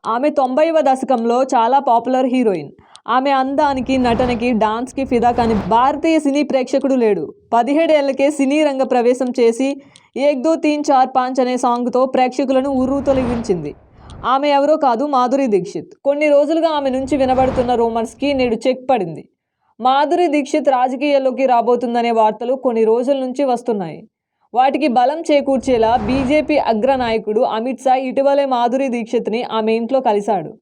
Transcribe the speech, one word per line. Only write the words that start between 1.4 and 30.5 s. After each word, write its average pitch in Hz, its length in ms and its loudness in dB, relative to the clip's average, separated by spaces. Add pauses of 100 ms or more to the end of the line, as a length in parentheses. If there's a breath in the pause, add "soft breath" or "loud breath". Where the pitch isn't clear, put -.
చాలా 262 360 2
పాపులర్ 254 480 0
హీరోయిన్. 214 440 0 (380 loud breath)
ఆమె 262 220 2
అందానికి, 269 680 0
నటనకి, 247 540 0
డాన్స్‌కి 220 520 -2
ఫిదా 240 260 2
కాని 233 240 0 (140)
భారతీయ 285 500 2
సినీ 294 240 0
ప్రేక్షకుడు 269 520 0
లేడు. 208 300 2 (280)
పదిహేడేళ్లకే 277 800 2
సినీ 285 320 0
రంగ 269 200 0
ప్రవేశం 254 480 0
చేసి, 233 380 2 (480 loud breath)
ఏక్ 269 260 0
దో 320 120 2
తీన్ 302 300 -2
చార్ 262 240 2
పాంచ్ 254 320 -2
అనే 254 160 0
సాంగ్‌తో 247 500 0
ప్రేక్షకులను 262 640 0
ఉర్రూ 262 300 -2
తొలగించింది. 233 720 -2 (520 loud breath)
ఆమె 269 240 0
ఎవరో 285 280 2
కాదు, 262 300 0
మాధురి 269 400 0
దీక్షిత్. 180 460 -4 (120)
కొన్ని 294 240 0
రోజులుగా 311 420 2
ఆమె 285 200 -2
నుంచి 262 260 -2
వినబడుతున్న 262 580 0
రూమర్స్‌కి 233 600 -2
నేడు 247 220 0
చెక్ 254 320 -2
పడింది. 175 360 -2 (560)
మాధురి 285 480 2
దీక్షిత్ 294 400 0
రాజకీయాల్లోకి 262 800 0
రాబోతుందనే 233 640 0
వార్తలు 226 440 0
కొన్ని 233 300 0
రోజుల 240 360 0
నుంచి 254 240 -4
వస్తున్నాయి. 214 560 -4 (540)
వాటికి 262 340 2
బలం 254 320 0
చేకూర్చేలా 269 760 0
బీజేపీ 269 600 0 (100)
అగ్రనాయకుడు 226 720 -2
అమిత్ 233 440 -4
షా 254 100 4
ఇటీవలే 277 500 0
మాధురి 254 440 0
దీక్షిత్ని 233 640 -4
ఆమె 220 220 -2
ఇంట్లో 233 280 -2
కలిశాడు. 208 500 -2 (120)